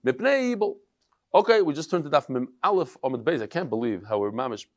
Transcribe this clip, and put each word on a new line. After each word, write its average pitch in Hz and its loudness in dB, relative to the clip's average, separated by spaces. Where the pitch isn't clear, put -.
Mipnei 247 0
Ibel. 202 -2
Okay, 214 6
we 156 2
just 156 -6
turned 175 0
to 143 -8
Daf 147 2
Mem 127 -2
Aleph 185 0
Amud 131 -2
Beis. 139 0
I 104 -4
can't 165 -6
believe 113 -2
how 107 -2
we're 104 -2
mamish 117 -6